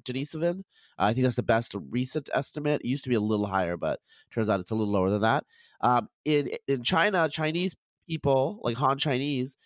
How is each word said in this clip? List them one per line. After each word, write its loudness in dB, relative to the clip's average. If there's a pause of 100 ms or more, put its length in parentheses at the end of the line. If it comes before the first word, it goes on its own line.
Denisovan. -4
Uh, -16 (420)
I 4
think 2
that's 2
the 0
best 0 (160)
recent -4
estimate. -2
It -6
used -2
to -6
be 4
a 2
little 0
higher, 0
but -2 (320)
turns -2
out 2
it's -8
a -2
little 0
lower 2
than 2
that. 2 (380)
Um, 2 (160)
in, 2 (160)
in 0
China, 2
Chinese -2 (320)
people, 0
like 0
Han 2
Chinese, -2